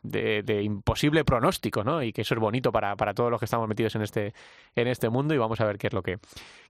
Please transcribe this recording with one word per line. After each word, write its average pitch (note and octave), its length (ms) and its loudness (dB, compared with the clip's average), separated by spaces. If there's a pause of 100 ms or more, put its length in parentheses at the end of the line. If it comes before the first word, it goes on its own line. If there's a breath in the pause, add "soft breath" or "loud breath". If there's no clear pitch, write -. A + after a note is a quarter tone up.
de, G#2+ 400 -2
de G2+ 220 0
imposible A#2 600 2
pronóstico, B2 600 0
¿no? D3 180 0
Y A2+ 100 -2
que A#2 120 -4
eso - 100 -2
es A#2 60 2
bonito A#2 320 2
para, G2+ 240 0
para G#2 180 0
todos A#2+ 160 2
los A#2 100 0
que A#2 60 -4
estamos A2+ 220 0
metidos G#2+ 280 0
en A2 60 -2
este, G#2 320 -4 (400 loud breath)
en A#2+ 140 0
este B2 220 0
mundo C#3 260 0
y - 20 2
vamos A2 240 0
a A2+ 40 2
ver G#2 120 0
qué G#2 100 -2
es G2+ 60 -4
lo G2+ 80 -2
que, F#2 160 -4 (520 loud breath)